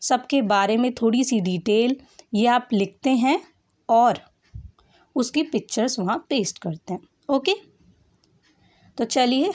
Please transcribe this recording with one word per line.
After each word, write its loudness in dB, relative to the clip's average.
सबके -2
बारे 2
में 0
थोड़ी 2
सी 0
डिटेल, 0
ये 2
आप 0
लिखते -2
हैं 2
और 4
उसकी 0
पिक्चर्स -4
वहाँ -4
पेस्ट -4
करते -10
हैं। -8
ओके, 0
तो -2
चलिए 2